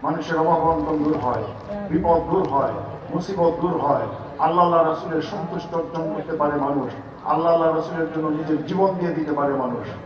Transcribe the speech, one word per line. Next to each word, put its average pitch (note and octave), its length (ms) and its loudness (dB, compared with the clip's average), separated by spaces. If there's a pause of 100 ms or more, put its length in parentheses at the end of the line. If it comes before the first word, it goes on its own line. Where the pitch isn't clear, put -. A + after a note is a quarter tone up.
মানুষের D#3+ 340 -2
অভাব D#3+ 260 4
অনটন D3+ 400 2
দূর D3+ 140 2
হয়, A#2 260 -2 (460)
বিপদ E3 420 4
দূর F#3 160 2
হয়, B2 260 0 (400)
মুসিবত F3 480 2
দূর E3+ 160 0
হয়, C3+ 300 0 (320)
আল্লাহ, E3+ 260 4
আল্লাহ E3 240 4
রাসূলের D#3+ 320 -2
সন্তুষ্টি F#3+ 540 -6
অর্জন D#3+ 380 -4
করতে D#3 240 -4
পারে D3 180 2
মানুষ, C#3 360 -2 (340)
আল্লাহ, E3 280 2
আল্লাহ E3 220 4
রাসূলের D#3+ 400 -2
জন্য D#3 120 -2
নিজের D#3 380 -2
জীবন F#3+ 340 2
দিয়ে E3+ 140 -2
দিতে D3+ 180 -2
পারে C#3+ 220 0
মানুষ। A#2+ 340 -4 (180)